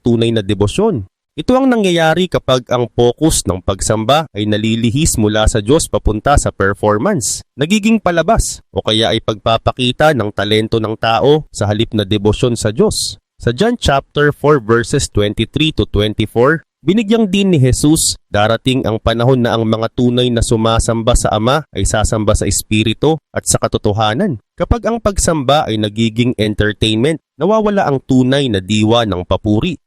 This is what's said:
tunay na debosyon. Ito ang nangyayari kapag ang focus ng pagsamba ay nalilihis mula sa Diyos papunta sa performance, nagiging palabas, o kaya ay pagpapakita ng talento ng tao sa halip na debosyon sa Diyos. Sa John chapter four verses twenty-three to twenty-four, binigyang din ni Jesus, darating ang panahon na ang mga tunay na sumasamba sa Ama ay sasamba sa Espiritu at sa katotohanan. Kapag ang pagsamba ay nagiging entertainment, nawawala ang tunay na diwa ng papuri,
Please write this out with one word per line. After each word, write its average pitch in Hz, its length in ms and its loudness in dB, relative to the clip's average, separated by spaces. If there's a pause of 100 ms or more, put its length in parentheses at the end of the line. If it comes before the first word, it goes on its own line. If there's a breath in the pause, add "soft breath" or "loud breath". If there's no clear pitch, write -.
tunay 117 280 2
na 110 120 -2
debosyon. 104 640 -2 (300)
Ito 247 160 0
ang 262 160 2
nangyayari 180 560 2
kapag 131 400 -2
ang 123 240 -2
focus 120 560 0
ng 90 160 -4
pagsamba 110 720 -2
ay 101 160 -4
nalilihis 113 720 0
mula 107 240 2
sa 110 160 0
Diyos 135 240 0
papunta 107 480 -2
sa 107 160 0
performance, 107 1040 -2
nagiging 208 480 0
palabas, 180 560 0 (160)
o 95 80 -2
kaya 110 320 0
ay 113 80 -2
pagpapakita 123 960 0
ng 104 160 -4
talento 107 480 0
ng 110 160 -6
tao 127 560 2
sa 104 160 -2
halip 107 240 -2
na 104 80 0
debosyon 107 560 0
sa 107 160 -4
Diyos. - 480 -2 (160)
Sa 120 160 -2
John 220 240 0
chapter 143 560 0
four 147 240 2
verses 117 480 0
twenty-three 110 640 -2
to 110 160 -2
twenty-four, 110 800 0 (160)
binigyang 208 480 2
din 196 240 2
ni 139 80 4
Jesus, 147 640 2
darating 113 560 0
ang 110 160 -2
panahon 117 400 2
na 117 160 0
ang 113 80 0
mga 110 320 -2
tunay 123 400 2
na 113 80 0
sumasamba 113 720 0
sa - 160 0
Ama 123 400 0
ay 95 160 -4
sasamba 107 480 0
sa 104 160 -2
Espiritu 110 640 0 (160)
at - 160 -8
sa - 160 0
katotohanan. 110 800 -2 (160)
Kapag 214 320 -2
ang 233 80 -4
pagsamba 156 720 0
ay 110 80 -2
nagiging 110 560 -2
entertainment, 107 880 -2 (160)
nawawala 202 480 0
ang 139 160 -2
tunay 131 480 2
na 98 80 -2
diwa 107 480 2
ng 90 160 -4
papuri, 107 640 -2